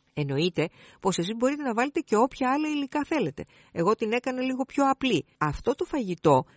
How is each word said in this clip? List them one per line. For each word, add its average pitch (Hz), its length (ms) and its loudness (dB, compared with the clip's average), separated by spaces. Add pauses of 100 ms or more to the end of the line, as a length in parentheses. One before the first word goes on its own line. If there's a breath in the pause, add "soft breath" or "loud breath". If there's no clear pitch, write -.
(140)
Εννοείται 151 560 -2 (300 loud breath)
πως 190 180 -2
εσείς 180 200 -4
μπορείτε 277 260 0
να 247 100 -2
βάλετε 262 260 -2
και - 160 -2
όποια 254 360 2
άλλα 302 160 0
υλικά 294 400 -2
θέλετε. 226 380 -2 (260 soft breath)
Εγώ 190 240 2
την 214 160 -2
έκανα 254 300 -2
λίγο 262 220 -2
πιο 277 260 2
απλή. 254 360 0 (120 soft breath)
Αυτό 151 380 0
το 359 100 -4
φαγητό 180 600 2 (120 soft breath)